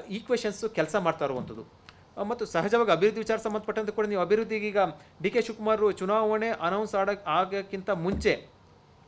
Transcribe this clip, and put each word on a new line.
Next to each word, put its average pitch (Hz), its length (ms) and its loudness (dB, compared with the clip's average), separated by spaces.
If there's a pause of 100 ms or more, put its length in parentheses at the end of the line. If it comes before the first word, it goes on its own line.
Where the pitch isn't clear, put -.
(100)
ಈಕ್ವೇಷನ್ಸ್ 220 640 -2
ಕೆಲಸ 160 220 2
ಮಾಡ್ತಾ 165 280 0
ಇರುವಂಥದ್ದು. 123 520 -6 (420)
ಆ, 196 40 -4
ಮತ್ತು 220 240 -4
ಸಹಜವಾಗಿ 208 440 4
ಅಭಿವೃದ್ಧಿ 196 300 4
ವಿಚಾರ 220 160 0
ಸಂಬಂಧಪಟ್ಟಂತೆ 214 560 -4
ಕೂಡ 214 140 -2
ನೀವು 202 160 0
ಅಭಿವೃದ್ಧಿಗೆ 214 460 0
ಈಗ 202 100 -2 (440)
ಡಿ 185 80 0
ಕೆ 233 120 2
ಶಿವಕುಮಾರ್ 214 560 0
ಚುನಾವಣೆ 214 500 0
ಅನೌನ್ಸ್ 202 460 -2
ಆಡ-, 196 320 0
ಆಗಕ್ಕಿಂತ 190 640 -2
ಮುಂಚೆ 196 680 0 (500)